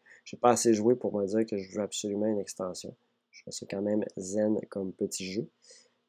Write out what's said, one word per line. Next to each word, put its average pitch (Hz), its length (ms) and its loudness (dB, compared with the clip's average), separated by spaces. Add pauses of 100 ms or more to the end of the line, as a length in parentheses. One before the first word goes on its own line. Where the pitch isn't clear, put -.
(260)
j'ai - 120 -12
pas 120 140 6
assez 113 220 6
joué 110 220 6
pour 104 220 -2
me 101 80 2
dire 107 200 2
que 110 120 -4
je 95 180 -8
veux 104 60 -2
absolument 104 460 -2
une 107 120 0
extension. - 560 -8 (360)
Je - 100 -20
trouve - 120 -14
ça - 160 -10
quand 98 120 -4
même 104 240 0 (100)
zen 104 440 0 (100)
comme 95 240 -6
petit 95 320 -4
jeu. 101 220 -4 (600)